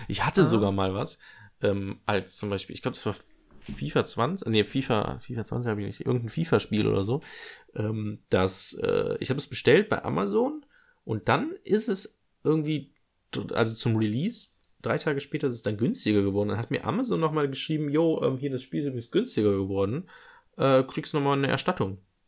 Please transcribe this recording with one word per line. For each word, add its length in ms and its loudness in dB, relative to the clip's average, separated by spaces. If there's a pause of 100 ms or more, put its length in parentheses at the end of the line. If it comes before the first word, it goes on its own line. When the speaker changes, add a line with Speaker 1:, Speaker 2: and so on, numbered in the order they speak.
Speaker 1:
Ich 180 -2
hatte 180 2
Speaker 2:
Ah. 40 6
Speaker 1:
sogar 240 4
mal 240 0
was, 240 -6 (420)
ähm, 460 -2
als 300 0
zum 140 -2
Beispiel, 240 -4
ich 80 -12
glaub, 120 -2
das 100 -8
war 100 0 (460)
fifa 460 -2
zwanzig, 420 -4
nee, 160 4
fifa, 540 0
fifa 260 -8
zwanzig 260 -4
hab 80 0
ich 80 -4
nicht, 200 -8
irgendein 220 0
fifa-Spiel 580 2
oder 180 2
so, 160 -2 (540)
ähm, 560 -4
das, 520 2
äh, 360 2
ich 120 -4
hab 80 0
es 100 -8
bestellt 400 6
bei 160 -2
Amazon 600 0 (400)
und 240 -4
dann 240 2 (120)
ist 240 0
es 300 -4 (260)
irgendwie, 500 0 (580)
also 220 0
zum 220 2
Release, 540 -2 (320)
drei 160 0
Tage 220 -2
später 280 -2
ist 60 -2
es 80 -10
dann 140 -2
günstiger 460 2
geworden. 280 2
Dann 80 -2
hat 120 -4
mir 140 -2
Amazon 360 0
nochmal 280 2
geschrieben, 420 -2
„Jo, 320 2
ähm, 160 0
hier, 120 -4
das 120 -4
Spiel 180 -6
ist 60 -2
übrigens 240 -6
günstiger 420 2
geworden, 560 0 (480)
äh, 280 4
kriegst 280 -8
nochmal 240 2
eine 120 0
Erstattung.“ 500 0 (300)